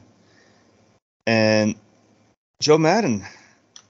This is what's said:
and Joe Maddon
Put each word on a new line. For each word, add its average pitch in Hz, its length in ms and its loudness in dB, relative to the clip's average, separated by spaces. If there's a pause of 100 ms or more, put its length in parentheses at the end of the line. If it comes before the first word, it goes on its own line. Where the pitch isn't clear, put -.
(1300)
and 110 500 0 (840)
Joe 151 180 2
Maddon 160 460 -2 (680)